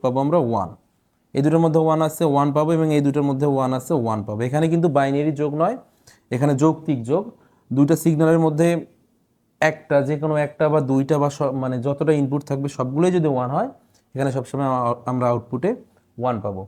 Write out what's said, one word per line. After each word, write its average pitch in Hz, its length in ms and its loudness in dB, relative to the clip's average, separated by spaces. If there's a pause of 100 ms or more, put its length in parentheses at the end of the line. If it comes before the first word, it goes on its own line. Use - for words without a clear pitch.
পাবো 127 200 0
আমরা 160 140 2 (100)
ওয়ান। 101 220 -2 (640)
এই 139 100 0
দুটোর 160 200 4
মধ্যে 160 220 2
ওয়ান 156 220 2
আছে, 156 140 -4 (120)
ওয়ান 143 220 2
পাবো, 156 200 0
এবং 160 200 2
এই 147 100 2
দুটোর 143 240 0
মধ্যে 139 240 0
ওয়ান 131 240 0
আছে, 127 140 -6 (120)
ওয়ান 110 220 -2
পাবো। 107 220 -6
এখানে 151 240 0
কিন্তু 170 240 2
বাইনারি 139 440 0
যোগ 147 100 0 (120)
নয়, 220 140 0 (580)
এখানে 143 180 2 (100)
যৌক্তিক 156 360 0 (120)
যোগ। 180 120 0 (540)
দুইটা 143 260 4
সিগন্যালের 160 440 4
মধ্যে 156 220 2 (1000)
একটা, 151 260 -4 (120)
যে 151 140 -2
কোনো 156 120 0 (120)
একটা 151 260 -2
বা 156 80 4 (100)
দুইটা 135 320 2
বা 147 140 2
সব, 139 140 -2 (120)
মানে 127 140 -4 (100)
যতটা 143 340 0
ইনপুট 139 300 -2
থাকবে 139 260 -4
সবগুলোই 143 420 0
যদি 156 180 2
ওয়ান 123 200 -4
হয়, 233 120 -2 (460)
এখানে 135 220 -2
সবসময় 135 320 -4
আ-, 123 300 -2 (120)
আমরা 127 220 0
আউটপুটে 123 380 -4 (480)
ওয়ান 120 260 -2
পাবো। 95 240 -6